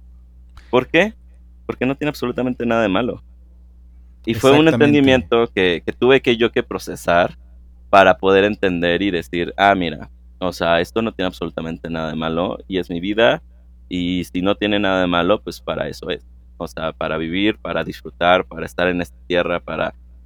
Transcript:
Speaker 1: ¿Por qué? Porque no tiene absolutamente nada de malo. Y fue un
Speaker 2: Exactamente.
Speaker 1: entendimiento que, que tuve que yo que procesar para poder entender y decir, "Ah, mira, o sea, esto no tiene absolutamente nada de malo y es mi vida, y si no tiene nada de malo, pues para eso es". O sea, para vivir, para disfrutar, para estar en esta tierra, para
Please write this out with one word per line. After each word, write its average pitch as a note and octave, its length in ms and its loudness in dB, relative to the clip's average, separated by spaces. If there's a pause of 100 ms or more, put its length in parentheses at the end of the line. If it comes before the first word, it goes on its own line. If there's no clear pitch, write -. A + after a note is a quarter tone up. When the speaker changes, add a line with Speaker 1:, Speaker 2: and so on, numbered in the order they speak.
(720)
Speaker 1:
¿Por B2 180 2
qué? F#3+ 260 0 (520)
Porque B2 200 -4
no C3+ 100 -2
tiene D3+ 140 -2
absolutamente B2 560 -4
nada A2+ 160 2
de G#2+ 60 2
malo. G2+ 340 -2 (1040)
Y A2+ 80 -2
fue C3 180 4
un D3+ 160 4
Speaker 2:
Exactamente. C3 140 2
Speaker 1:
entendimiento C3 720 2
que, F2+ 300 0
que G2+ 80 -6
tuve B2+ 280 4
que A#2+ 160 0
yo A2+ 160 0
que - 100 -2
procesar F2 760 -2 (500)
para F#2+ 300 6
poder F#2+ 260 4
entender F2+ 580 0
y G2+ 80 -2
decir, E2+ 460 -4
"Ah, G2 180 4
mira, E2+ 360 -6 (280)
o F2+ 140 -4
sea, E2+ 280 0
esto A2+ 220 -2
no A2 100 -4
tiene F#2 160 -4
absolutamente E2 640 -8
nada D#2+ 200 -6
de D#2+ 60 -8
malo D#2+ 420 -4 (100)
y F#2 100 -4
es F2 120 -6
mi F2 100 -6
vida, A2+ 420 0 (460)
y F2 360 -4
si - 180 -6
no G2+ 140 2
tiene G#2 220 -2
nada F#2+ 220 0
de F2+ 60 0
malo, F2 360 0
pues - 180 -12
para D#2 280 -6
eso - 220 -12
es". - 140 -8 (340)
O E2+ 100 -10
sea, D#2+ 240 -8
para D#2+ 240 -6
vivir, F#2 420 -2
para E2+ 240 -6
disfrutar, F2 640 0
para E2 200 -10
estar F2+ 220 -2
en F2 120 -2
esta - 160 -10 (100)
tierra, F2 340 0
para E2 340 -6 (320)